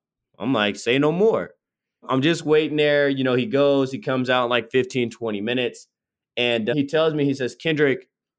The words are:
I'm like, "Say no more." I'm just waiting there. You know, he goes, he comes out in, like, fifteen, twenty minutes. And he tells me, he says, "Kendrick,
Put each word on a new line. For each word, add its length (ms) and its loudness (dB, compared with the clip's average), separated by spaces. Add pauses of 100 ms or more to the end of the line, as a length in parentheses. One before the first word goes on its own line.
(400)
I'm 140 -2
like, 240 0
"Say 200 0
no 140 2
more." 440 0 (520)
I'm 140 0
just 240 0
waiting 320 2
there. 320 2
You 160 -2
know, 80 0
he 120 0
goes, 460 2
he 80 -8
comes 300 -2
out 160 2
in, 40 -2
like, 220 -2
fifteen, 380 0
twenty 320 -6
minutes. 460 -4 (500)
And 360 0
he 120 0
tells 280 0
me, 120 0
he 80 0
says, 200 -6
"Kendrick, 540 -2 (320)